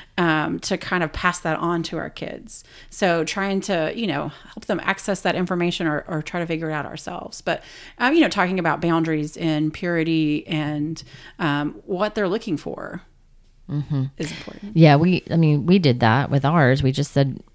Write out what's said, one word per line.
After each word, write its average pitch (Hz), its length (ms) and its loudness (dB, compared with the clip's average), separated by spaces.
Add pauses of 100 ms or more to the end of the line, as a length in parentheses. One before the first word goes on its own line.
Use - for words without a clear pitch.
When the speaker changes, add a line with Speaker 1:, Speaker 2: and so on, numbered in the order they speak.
(180)
Speaker 1:
um, 165 420 0
to - 180 -2
kind 180 260 -2
of 156 80 -2
pass - 280 -2
that 160 180 -2
on 170 260 -2
to 170 140 -6
our 156 140 -6
kids. - 520 -12 (260)
So 170 360 2
trying 196 360 -2
to, 175 320 0
you 226 140 -4
know, 147 240 -2 (220)
help - 140 -12
them 226 160 -2
access 190 380 -2
that 180 140 0
information 175 520 0
or, 151 200 -2
or 156 140 -4
try 175 180 -6
to 170 60 -2
figure 160 240 -4
it 156 40 -4
out 147 120 -4
ourselves. - 560 -10
But, - 200 -2 (360)
um, 254 160 2
you 330 80 6
know, 247 80 4
talking 185 300 0
about 156 200 0
boundaries 165 560 0
and 156 380 0
purity 160 720 0
and, 151 560 -4 (360)
um, 147 460 -2
what 208 300 -2
they're 202 140 0
looking 170 280 -2
for. - 440 -10 (680)
Speaker 2:
Mm-hmm. 143 320 -2 (140)
Speaker 1:
is 160 140 -6
important. - 440 -12
Speaker 2:
Yeah, 156 220 8
we, 175 340 2
I 165 60 2
mean, 151 280 4
we 185 140 6
did 131 220 4
that 120 280 4
with 139 160 2
ours. 143 380 4
We 131 80 4
just 139 200 -2
said, 139 300 0 (140)